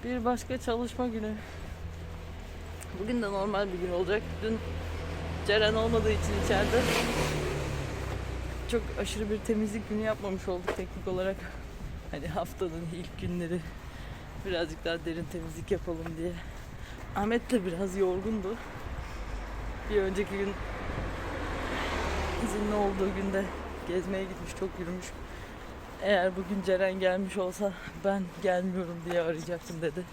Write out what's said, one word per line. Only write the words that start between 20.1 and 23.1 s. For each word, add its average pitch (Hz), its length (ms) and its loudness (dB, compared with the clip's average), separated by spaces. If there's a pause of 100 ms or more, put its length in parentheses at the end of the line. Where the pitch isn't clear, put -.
gün 196 220 0 (1900)
izinli 208 300 2
olduğu 196 420 4